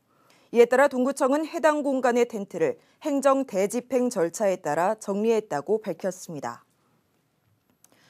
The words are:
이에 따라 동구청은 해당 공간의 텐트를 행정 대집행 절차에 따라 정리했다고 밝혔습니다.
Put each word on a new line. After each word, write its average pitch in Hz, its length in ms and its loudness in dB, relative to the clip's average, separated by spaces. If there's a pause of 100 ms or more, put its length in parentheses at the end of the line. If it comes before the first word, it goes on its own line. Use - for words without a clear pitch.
(540)
이에 233 120 8
따라 254 240 4
동구청은 269 560 0
해당 302 360 0
공간의 247 460 0
텐트를 190 500 -4 (260)
행정 277 420 2
대집행 247 640 -2
절차에 180 480 -2
따라 175 380 0
정리했다고 214 840 -2
밝혔습니다. 156 880 -10 (1400)